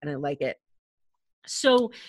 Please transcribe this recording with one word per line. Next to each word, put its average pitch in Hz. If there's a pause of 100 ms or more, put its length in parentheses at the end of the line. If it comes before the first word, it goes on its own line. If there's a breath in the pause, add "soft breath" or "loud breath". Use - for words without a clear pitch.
and 147
I 143
like 143
it. 131 (920)
So 247 (160 loud breath)